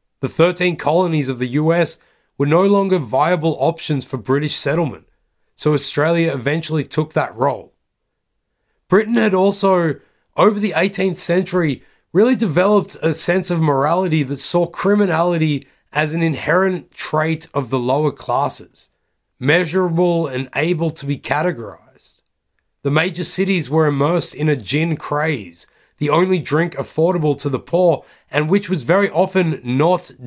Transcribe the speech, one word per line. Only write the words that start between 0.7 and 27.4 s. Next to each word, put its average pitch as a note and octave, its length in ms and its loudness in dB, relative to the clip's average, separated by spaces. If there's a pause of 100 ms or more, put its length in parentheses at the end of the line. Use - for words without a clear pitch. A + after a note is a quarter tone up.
colonies D#3 520 0
of B2 120 -4
the B2+ 80 -2
U D3+ 240 0
S E3+ 260 0 (400)
were C#3+ 80 2
no E3 180 4
longer G3 360 2
viable D3+ 580 0
options C#3+ 460 -2
for C3 140 -8
British C#3+ 360 -2
settlement, C#3 540 -4 (480)
so D3+ 180 2
Australia D#3+ 580 0
eventually D3 520 -2
took - 280 -4
that C#3 220 -2
role. A#2 400 -2 (1120)
Britain G#3+ 280 2
had G#3+ 200 2
also, F#3+ 600 2 (400)
over G3+ 240 4
the F#3+ 160 -2
eighteenth F#3+ 420 -2
century, F3 640 -2 (320)
really A3+ 220 4
developed F#3+ 640 2
a D#3+ 140 0
sense F3+ 360 -2
of E3+ 80 0
morality D#3 640 2
that C3+ 140 -4
saw F3 300 0
criminality E3+ 1000 0 (280)
as D3+ 180 0
an E3+ 100 -2
inherent E3+ 680 0
trait D#3 640 -4
of C3 160 -4
the C3 80 0
lower C3+ 340 0
classes, - 800 -6 (500)
measurable E3+ 840 0
and C3 280 -4
able D#3 360 -2
to D3 160 -10
be C#3 100 -2
categorized. B2 1040 -6 (640)
The C#3 80 -2
major D#3+ 340 -2
cities F#3 460 -2
were D#3+ 160 2
immersed D3 480 0
in D3+ 160 0
a C#3+ 60 2
gin D3 420 -2
craze, D3 680 -6 (300)
the D3+ 140 -2
only F#3 280 2
drink D#3 360 0
affordable D#3+ 640 0
to C#3+ 100 -4